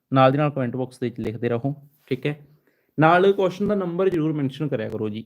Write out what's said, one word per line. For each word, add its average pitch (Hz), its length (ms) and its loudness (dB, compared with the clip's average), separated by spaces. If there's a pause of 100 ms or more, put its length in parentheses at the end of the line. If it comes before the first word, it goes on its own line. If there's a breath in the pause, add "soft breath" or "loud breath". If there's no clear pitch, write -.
(140)
ਨਾਲ 135 180 6
ਦੀ 143 60 0
ਨਾਲ 147 120 2
ਕੁਮੈਂਟ 127 260 -4
ਬਾਕਸ 127 240 -8
ਦੇ 123 80 -4
ਵਿੱਚ 117 120 -10
ਲਿਖਦੇ 113 300 -4
ਰਹੋ, 117 240 -2 (340)
ਠੀਕ 131 200 -6
ਹੈ। 147 80 -4 (640)
ਨਾਲ 180 340 6
ਕੁਐਸਚਨ 196 360 -2
ਦਾ 208 80 0
ਨੰਬਰ 185 340 -2
ਜ਼ਰੂਰ 156 240 0
ਮੈਂਸ਼ਨ 147 340 -4
ਕਰਿਆ 110 220 -4
ਕਰੋ 107 200 -6
ਜੀ, 107 160 -10